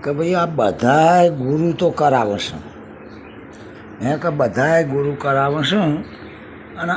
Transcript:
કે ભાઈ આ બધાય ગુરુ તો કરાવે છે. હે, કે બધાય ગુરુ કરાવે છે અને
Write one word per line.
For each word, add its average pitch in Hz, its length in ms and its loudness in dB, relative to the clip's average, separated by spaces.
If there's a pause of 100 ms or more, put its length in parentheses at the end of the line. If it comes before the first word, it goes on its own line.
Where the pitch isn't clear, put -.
કે 143 80 -2
ભાઈ 165 220 -2
આ 170 120 0
બધાય 156 840 4
ગુરુ 151 420 0
તો 170 180 0
કરાવે 123 480 0
છે. - 360 -12 (1300)
હે, 143 120 -2
કે 156 120 -4
બધાય 147 560 2
ગુરુ 143 300 -2
કરાવે 139 480 0
છે 143 140 0 (1000)
અને 170 200 -4